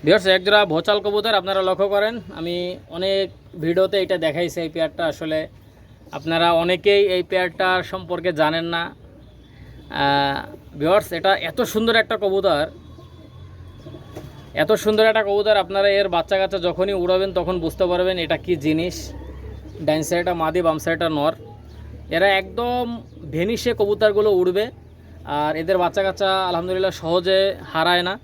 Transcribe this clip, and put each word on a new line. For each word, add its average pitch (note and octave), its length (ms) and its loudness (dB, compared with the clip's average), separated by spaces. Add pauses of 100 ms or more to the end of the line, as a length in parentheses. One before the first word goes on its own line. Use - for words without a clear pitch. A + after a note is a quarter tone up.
ভিউয়ার্স F3 240 4
এক F#3 180 4
জোড়া G#3 200 8
ভোচাল E3+ 400 0
কবুতর, G#3 360 0
আপনারা F#3+ 280 0
লক্ষ্য F#3 260 2
করেন G#3+ 180 2 (260)
আমি E3+ 160 -6 (340)
অনেক F#3+ 360 -2 (380)
ভিডিওতে F#3 400 2
এটা F#3 140 0
দেখাইছি। D#3+ 440 -2
এই D#3+ 80 -4
পেয়ারটা D#3+ 360 -4
আসলে D#3 340 -4 (720)
আপনারা E3 360 0 (160)
অনেকেই G3 400 4 (120)
এই F3+ 80 0
পেয়ারটা F#3 460 0 (220)
সম্পর্কে F3 380 -4 (120)
জানেন D#3+ 240 2
না। E3+ 180 -4
আহ, - 1600 -4 (400)
ভিউয়ার্স E3 320 2
এটা F3 200 0 (180)
এত - 120 -10
সুন্দর A3+ 340 0
একটা A3 280 0
কবুতর, F#3+ 420 2 (1900)
এত D#3 180 0 (120)
সুন্দর G#3+ 220 4
একটা A3 240 4
কবুতর, G#3 340 2
আপনারা G3 260 2
এর G3 260 4
বাচ্চা E3+ 220 0
কাচ্চা F#3+ 300 0
যখনই F#3 360 0
উড়াবেন F#3 300 2
তখন F3+ 260 0
বুঝতে E3 320 0
পারবেন F3+ 240 2 (100)
এটা D#3 120 0
কি F3+ 180 -2
জিনিস। D#3 400 -2 (880)
ডাইন D3+ 180 2
সাইডটা F3 300 0
মাদি, D#3+ 280 0
বাম D#3+ 180 2
সাইডটা E3 300 -2
নর। D3+ 240 0 (840)
এরা F3+ 120 4 (140)
একদম A#3+ 420 -4 (500)
ভেনিশে G#3 460 -2
কবুতরগুলো G#3 520 2
উড়বে, F#3 340 2 (600)
আর D3+ 360 -2
এদের F#3 160 0
বাচ্চা F3+ 260 0
কাচ্চা F#3+ 260 0 (200)
আলহামদুলিল্লাহ F3+ 520 -2
সহজে F3+ 380 2 (340)
হারায় F3 340 2
না। F#3+ 60 -4 (100)